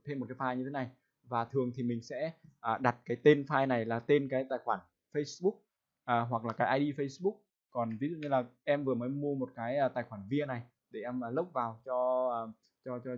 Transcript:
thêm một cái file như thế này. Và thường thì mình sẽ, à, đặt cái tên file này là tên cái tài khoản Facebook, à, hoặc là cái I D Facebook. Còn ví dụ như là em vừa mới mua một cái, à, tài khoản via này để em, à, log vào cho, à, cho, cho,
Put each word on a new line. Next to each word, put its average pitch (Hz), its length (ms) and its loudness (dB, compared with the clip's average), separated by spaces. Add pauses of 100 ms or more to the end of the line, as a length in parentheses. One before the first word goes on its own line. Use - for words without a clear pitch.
thêm 143 160 -6
một 123 100 -4
cái 123 80 -10
file 127 200 -2
như 127 60 -2
thế 135 80 -6
này. 131 180 -4 (340)
Và 117 220 -2
thường 127 300 0
thì 127 80 -4
mình 120 180 -2
sẽ, 147 320 -6 (260)
à, 113 180 0
đặt 127 280 2
cái 120 180 -4
tên 147 240 8
file 135 200 2
này 120 180 2
là 117 140 -2
tên 139 320 4
cái 131 180 0
tài 127 140 -2
khoản 113 160 0 (340)
Facebook, 175 420 0 (480)
à, 120 160 2
hoặc 117 260 -2
là 113 80 -2
cái 120 260 4
I 147 140 0
D 139 60 -6
Facebook. 147 360 -2 (360)
Còn 113 260 -2
ví 135 120 -2
dụ 170 80 -6
như 151 100 -6
là 135 160 4 (200)
em 143 200 2
vừa 131 120 2
mới 120 140 -2
mua 143 260 -2
một 131 200 -4
cái, 120 220 -4
à, 135 120 2
tài 120 140 -4
khoản 107 260 -12
via 143 160 0
này 123 180 -6 (260)
để 110 120 -10
em, 123 220 -6
à, 117 60 -6
log 165 220 -2
vào 117 340 -4
cho, 127 480 2
à, 117 60 -2 (460)
cho, 123 180 -6
cho, 135 140 -8